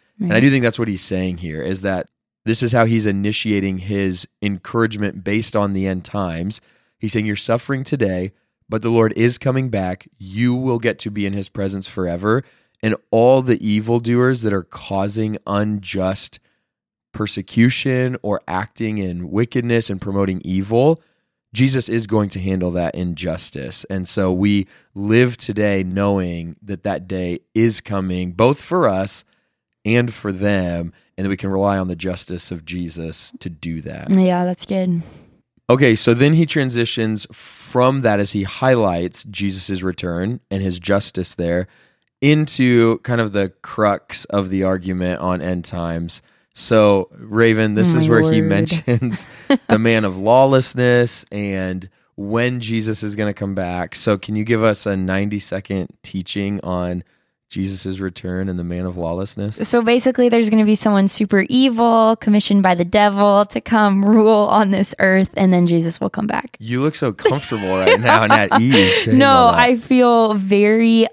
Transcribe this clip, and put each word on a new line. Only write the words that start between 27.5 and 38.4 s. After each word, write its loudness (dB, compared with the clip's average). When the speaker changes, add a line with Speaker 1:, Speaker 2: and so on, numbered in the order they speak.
Speaker 1:
is 2
coming, -4
both 2
for 0
us -4
and 0
for -6
them, -2
and -4
that -2
we -2
can -6
rely 0
on -4
the -6
justice -8
of -12
Jesus -10
to -10
do -10
that. -12
Speaker 2:
Yeah, 2
that's -6
good. -2
Speaker 1:
Okay, 4
so 2
then 4
he 4
transitions -2
from -2
that 2
as -2
he -2